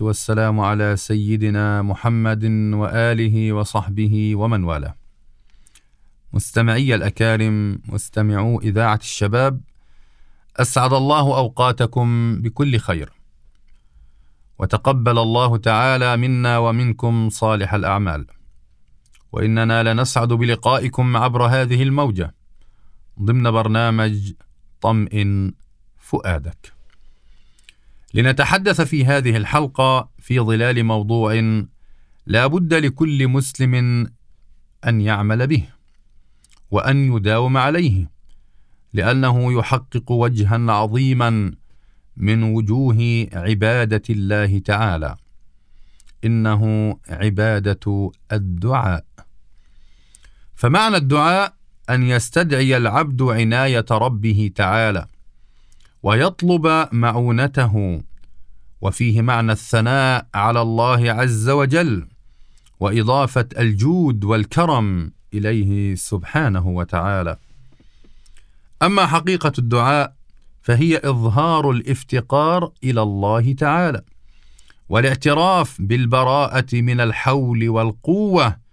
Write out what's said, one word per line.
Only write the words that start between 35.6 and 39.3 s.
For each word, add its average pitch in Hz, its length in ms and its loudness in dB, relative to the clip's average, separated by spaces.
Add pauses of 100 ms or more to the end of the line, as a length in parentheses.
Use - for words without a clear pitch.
وأن 131 440 2
يداوم 113 420 0
عليه، 131 520 0 (840)
لأنه 123 640 2